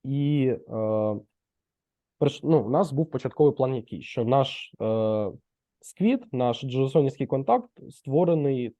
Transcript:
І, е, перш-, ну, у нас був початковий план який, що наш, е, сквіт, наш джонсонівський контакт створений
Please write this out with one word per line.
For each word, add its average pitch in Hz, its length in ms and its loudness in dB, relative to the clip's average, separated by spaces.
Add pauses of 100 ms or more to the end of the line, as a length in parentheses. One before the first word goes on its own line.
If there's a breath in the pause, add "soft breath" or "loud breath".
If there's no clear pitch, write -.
І, 143 420 0 (220)
е, 107 480 -2 (1000)
перш-, 139 240 0
ну, 143 220 4
у 107 60 -4
нас 156 220 0
був 156 180 -2
початковий 139 440 2
план 131 200 -2
який, 113 280 -10
що - 220 -6
наш, 135 580 0
е, 110 500 0 (480)
сквіт, 247 520 -2
наш 123 320 0
джонсонівський 135 640 0
контакт 226 440 0 (200)
створений 143 880 0